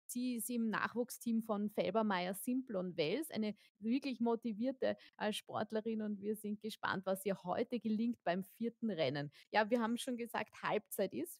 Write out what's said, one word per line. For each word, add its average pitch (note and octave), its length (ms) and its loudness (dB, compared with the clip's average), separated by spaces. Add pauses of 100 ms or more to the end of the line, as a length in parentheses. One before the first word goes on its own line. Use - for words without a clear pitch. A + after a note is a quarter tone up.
Sie B3 300 -2
ist A3+ 160 -4
im A3+ 180 2
Nachwuchsteam A3+ 720 0
von G#3 300 0
Felbermayr, F#3+ 640 2
Simpl B3+ 400 -2
und F#3 220 -2
Wels, F3 340 2
eine G#3+ 240 0 (240)
wirklich A#3+ 400 0
motivierte, A#3 800 0 (200)
äh, G#3 160 0
Sportlerin A3 720 -2
und G#3 180 -4
wir G#3+ 140 -2
sind G#3 260 -6
gespannt, - 440 -2
was F#3+ 200 0
ihr F#3+ 180 0
heute F3+ 360 0
gelingt A3+ 440 0
beim F3+ 200 0
vierten. A3+ 480 -4
Rennen. D3 400 0 (200)
Ja, G#3 180 6
wir A#3+ 120 4
haben A3+ 160 2
schon B3 200 -4
gesagt, A3+ 440 -4
Halbzeit F#3+ 520 0
ist. - 260 -6